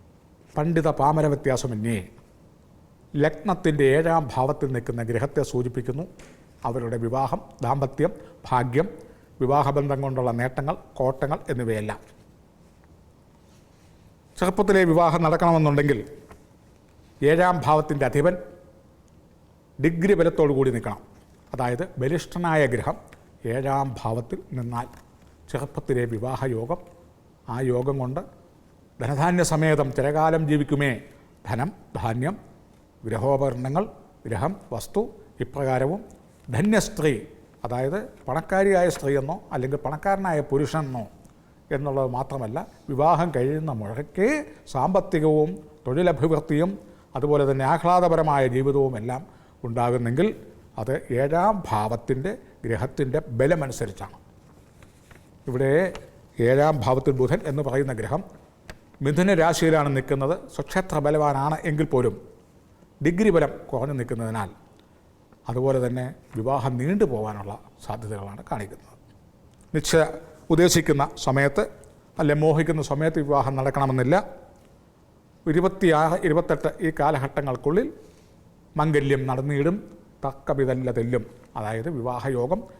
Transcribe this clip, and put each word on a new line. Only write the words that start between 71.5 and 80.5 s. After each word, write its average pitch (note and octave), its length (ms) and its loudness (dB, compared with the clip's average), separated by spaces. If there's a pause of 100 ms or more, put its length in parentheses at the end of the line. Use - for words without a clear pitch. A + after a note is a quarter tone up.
അല്ലെ D3 160 2
മോഹിക്കുന്ന D#3 460 2
സമയത്ത് D#3 380 -2
വിവാഹം C#3 360 0
നടക്കണമെന്നില്ല. C3+ 720 2 (1200)
ഇരുപത്തിയാറ്, E3+ 760 2
ഇരുപത്തെട്ട് D#3+ 420 0 (140)
ഈ D#3+ 180 0
കാലഘട്ടങ്ങൾക്കുള്ളിൽ C#3+ 920 -2 (840)
മംഗല്യം C#3 500 2
നടന്നിടും. C#3+ 640 -2 (380)
തക്കവിതല്ല C3 640 -2